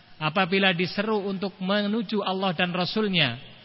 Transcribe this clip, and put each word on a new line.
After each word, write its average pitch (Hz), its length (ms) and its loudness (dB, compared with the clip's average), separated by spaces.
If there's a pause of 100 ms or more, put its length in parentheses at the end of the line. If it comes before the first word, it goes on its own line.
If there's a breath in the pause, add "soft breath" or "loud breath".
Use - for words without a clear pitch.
(220)
apabila 190 500 2
diseru 202 540 0
untuk 190 320 -4
menuju 202 640 0
Allah 190 320 0
dan 180 180 0
Rasulnya, 180 640 0 (260)